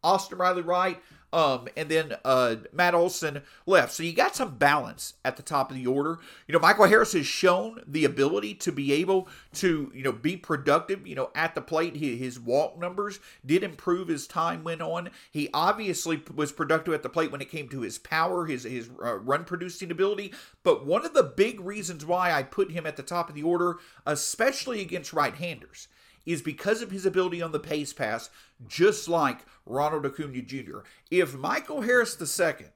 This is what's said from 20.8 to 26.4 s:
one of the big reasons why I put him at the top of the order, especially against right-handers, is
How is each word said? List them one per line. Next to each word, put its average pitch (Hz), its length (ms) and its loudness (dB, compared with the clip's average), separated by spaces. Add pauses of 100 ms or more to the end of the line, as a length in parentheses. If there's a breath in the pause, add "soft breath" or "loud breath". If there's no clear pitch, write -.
one 190 220 0
of 311 80 -8
the 277 80 8
big 208 380 2
reasons 180 440 -10
why 175 280 2
I 143 100 2
put 190 300 -2
him 160 140 -6
at 151 100 -6
the 139 80 -12
top 175 240 -4
of 147 80 -16
the 147 80 -8
order, 175 340 2 (260 loud breath)
especially 226 760 -2
against 175 320 -8
right-handers, 147 720 -4 (400 soft breath)
is 160 160 -2